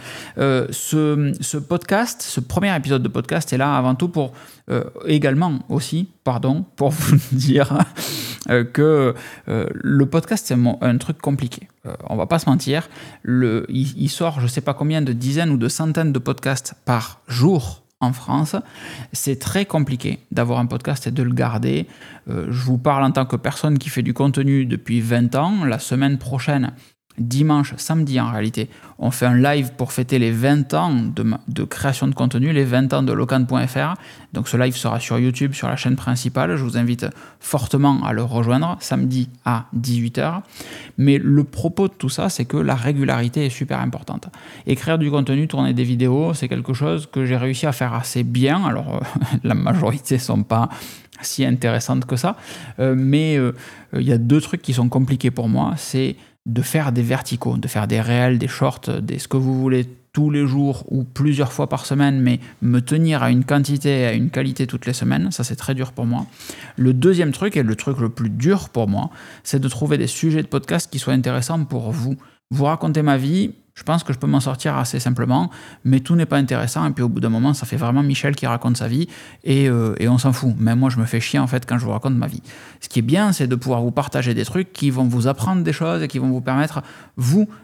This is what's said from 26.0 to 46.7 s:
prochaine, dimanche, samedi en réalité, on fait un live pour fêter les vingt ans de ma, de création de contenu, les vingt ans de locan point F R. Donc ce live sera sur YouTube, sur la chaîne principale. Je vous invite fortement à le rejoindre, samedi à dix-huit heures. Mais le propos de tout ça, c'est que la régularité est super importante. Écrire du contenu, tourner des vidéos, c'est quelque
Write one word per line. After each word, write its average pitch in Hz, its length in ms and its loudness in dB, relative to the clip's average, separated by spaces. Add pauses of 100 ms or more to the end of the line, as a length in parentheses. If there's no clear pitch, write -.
prochaine, 131 540 -2 (460)
dimanche, 139 580 2
samedi 151 440 0
en 117 100 0
réalité, 110 400 -2 (280)
on 117 120 0
fait 123 160 0
un 123 100 4
live 135 400 2
pour 120 160 -4
fêter 127 260 0
les 113 120 2
vingt 135 420 2
ans 160 220 2
de 113 280 0
ma, 110 240 0
de 156 160 -4
création - 440 -2
de 139 80 0
contenu, 127 380 0
les 139 120 2
vingt 127 300 2
ans 143 80 2
de 127 100 0
locan 127 320 2
point 123 220 0
F 123 80 -8
R. 147 200 -2 (380)
Donc - 160 -4
ce - 80 -2
live 127 180 2
sera 113 240 -2
sur 117 200 -2
YouTube, 127 340 0
sur 123 160 -6
la 123 80 -2
chaîne 127 200 0
principale. 127 600 -2
Je 135 80 -2
vous 120 140 -2
invite 120 280 0 (320)
fortement 143 640 2
à 110 120 -2
le 110 80 -2
rejoindre, 123 580 0
samedi 127 480 0 (160)
à 117 300 -2
dix-huit 117 420 -2
heures. 160 260 -2 (540)
Mais 139 220 4
le 143 260 4
propos 190 440 -2
de 190 40 -4
tout - 160 -6
ça, 190 220 -2
c'est 123 160 -4
que 147 100 -4
la 143 200 0
régularité 131 680 0
est 135 60 0
super 131 300 -4
importante. - 480 -6 (380)
Écrire 160 300 0
du 147 140 2
contenu, 143 380 2
tourner 131 260 0
des 123 100 2
vidéos, 127 480 2
c'est 135 160 -4
quelque 123 240 -2